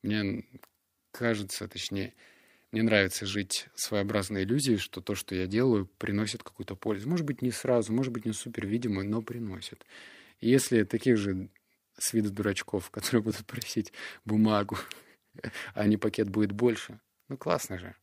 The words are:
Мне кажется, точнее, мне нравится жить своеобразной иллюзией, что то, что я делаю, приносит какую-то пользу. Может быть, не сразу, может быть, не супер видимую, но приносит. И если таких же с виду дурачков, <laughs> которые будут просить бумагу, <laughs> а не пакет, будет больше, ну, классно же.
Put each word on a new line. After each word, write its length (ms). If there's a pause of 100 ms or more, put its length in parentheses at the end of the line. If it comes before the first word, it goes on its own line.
Мне 440 (640)
кажется, 580
точнее, 460 (640)
мне 60
нравится 440
жить 480
своеобразной 680
иллюзией, 340
что 240
то, 140
что 200
я 120
делаю, 400
приносит 560
какую-то 340
пользу. 320
Может 160
быть, 160
не 100
сразу, 420
может 200
быть, 140
не 60
супер 340
видимую, 420
но 140
приносит. 640 (540)
И 100
если 320
таких 340
же 320 (480)
с 160
виду 180
дурачков, 600
<laughs> 20
которые 300
будут 240
просить 480 (300)
бумагу, 520 (580)
<laughs> 400
а 120
не 100
пакет, 320
будет 240
больше, 480 (280)
ну, 100
классно 400
же. 240